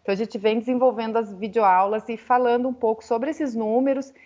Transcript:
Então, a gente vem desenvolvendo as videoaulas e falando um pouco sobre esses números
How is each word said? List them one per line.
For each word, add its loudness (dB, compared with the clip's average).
Então, -4
a 0
gente -6
vem 0
desenvolvendo 0
as -2
videoaulas 2
e -6
falando 2
um -4
pouco -2
sobre -2
esses -4
números 0